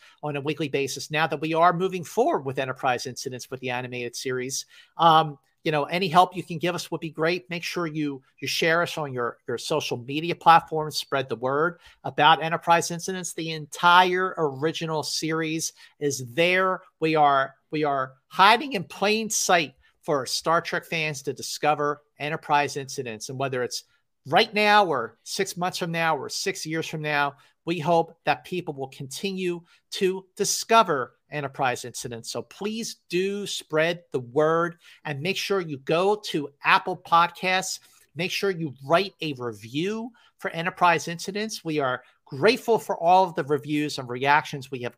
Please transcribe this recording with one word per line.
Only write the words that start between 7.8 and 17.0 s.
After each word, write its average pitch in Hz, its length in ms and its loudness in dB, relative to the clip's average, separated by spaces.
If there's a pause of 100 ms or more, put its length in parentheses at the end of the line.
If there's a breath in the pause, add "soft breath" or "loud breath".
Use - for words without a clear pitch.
you, 147 340 -6 (200)
you 135 80 -8
share 170 340 2
us 165 160 -4
on 143 140 -4
your, 120 340 -4
your 117 120 -4
social 143 380 -2
media 147 380 -6
platforms, 165 600 4
spread 135 320 -4
the 117 80 -4
word 143 420 -2 (240 soft breath)
about 147 400 4
Enterprise 170 480 2
Incidents. 180 420 -8
The 160 200 -6
entire 180 840 4
original 156 680 -2
series 160 680 -2 (280 soft breath)
is 131 320 -2
there. 180 500 2 (160 soft breath)
We 160 160 2